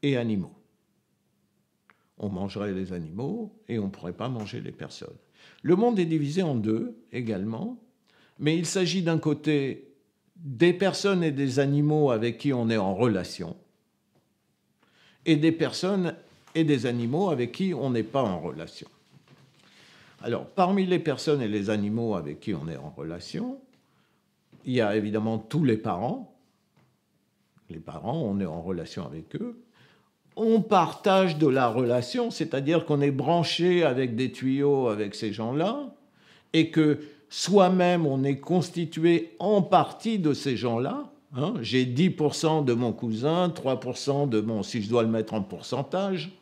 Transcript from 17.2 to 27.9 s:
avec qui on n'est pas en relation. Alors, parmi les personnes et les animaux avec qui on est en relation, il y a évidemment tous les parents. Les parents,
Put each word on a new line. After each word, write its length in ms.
avec 220
qui 220
on 160
n'est 140
pas 180
en 160
relation. 500
Alors, 240
parmi 400
les 140
personnes 420
et 60
les 220
animaux 440
avec 240
qui 160
on 140
est 80
en 140
relation, 680
il 80
y 80
a 120
évidemment 440
tous 260
les 140
parents. 580
Les 80
parents, 440